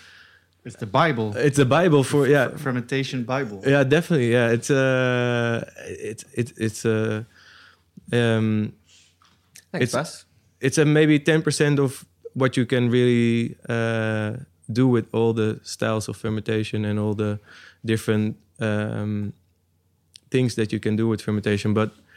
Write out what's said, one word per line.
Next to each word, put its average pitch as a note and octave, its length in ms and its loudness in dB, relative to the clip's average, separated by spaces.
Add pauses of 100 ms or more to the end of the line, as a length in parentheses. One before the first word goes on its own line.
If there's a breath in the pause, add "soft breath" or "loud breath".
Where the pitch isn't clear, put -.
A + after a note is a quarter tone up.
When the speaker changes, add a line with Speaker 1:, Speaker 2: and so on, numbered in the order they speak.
(640 loud breath)
Speaker 1:
It's A#2+ 100 -14
the A#2+ 100 -10
Bible. A#2 520 0
Speaker 2:
it's C#3+ 220 2
a C3+ 60 6
Bible D3 380 4
for, C#3+ 220 2
Speaker 1:
F-, B2 60 2
Speaker 2:
yeah. C#3 260 2
Speaker 1:
fermentation C3 680 -4
Bible. A2+ 420 -6
Speaker 2:
Yeah, C#3 220 4
definitely. C#3+ 440 2
Yeah, A#2 240 4
it's, A2+ 140 -4
uh, B2 920 0 (240)
it's, - 460 -12
it's, A#2+ 240 -4
it's, A2 280 -4
uh, A2 380 -2 (880 soft breath)
um, A2 600 0 (1000 soft breath)
Speaker 3:
Thanks, D#3 140 -2
Speaker 2:
it's, - 80 -6
Speaker 3:
Bas. C#3 320 -6 (340)
Speaker 2:
it's C#3 180 0
a D3+ 80 4
maybe D3+ 340 4
ten D#3 220 2
percent D3 380 2
of C#3 260 -2 (280)
what C3 240 0
you B2+ 80 2
can B2 240 0
really, A#2+ 680 2 (140)
uh, A2 640 -2 (380)
do B2 160 2
with A#2 260 2
all A2+ 200 2
the A2 300 -2
styles A2 440 -4
of A2 100 -8
fermentation G#2+ 680 -4
and G#2 140 -2
all G#2+ 140 -2
the G#2 260 -4 (460 loud breath)
different, A2 520 -2 (220)
um, G#2+ 720 -4 (1000)
things B2+ 240 0
that A2 160 -2
you A2 80 -4
can G#2+ 160 -2
do A2+ 120 0
with A2 140 -2
fermentation. G#2 520 -2
But G#2+ 180 0 (260 loud breath)